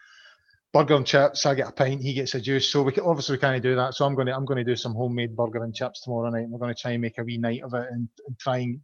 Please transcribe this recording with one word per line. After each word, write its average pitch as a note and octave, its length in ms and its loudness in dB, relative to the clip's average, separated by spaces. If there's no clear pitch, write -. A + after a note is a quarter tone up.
burger D3 220 6
and C3+ 120 4
chips, C#3+ 400 4
I C#3 80 4
get C3 140 -2
a - 40 -14
pint, C3+ 300 0
he C3 120 -2
gets C3 200 -2
a B2+ 60 -4
juice. C3 280 0
So C#3+ 140 2
we C3+ 100 2
ca-, F#3 120 0
obviously C#3+ 320 0
we B2+ 40 -4
can't C3 220 2
do B2+ 140 4
that. B2+ 180 0
So C#3+ 100 2
I'm C#3 120 2
gonna, C3 200 0
I'm C#3 80 -4
gonna C3 200 0
do B2 100 2
some B2 200 -4
homemade A#2+ 420 -2
burger A#2 260 0
and A2+ 120 -6
chips - 280 -6
tomorrow A#2 280 -2
night. A#2 120 -2
And A#2 80 -8
we're A#2+ 80 -8
gonna A#2+ 160 -4
try B2 180 -6
and A#2+ 100 -2
make A2+ 160 -4
a A#2+ 60 -6
wee A#2 140 -6
night A#2 240 -2
of B2 120 -8
it B2 160 -4
and, A#2+ 180 -4
and B2 120 -12
try B2+ 200 -2
and, B2 260 -4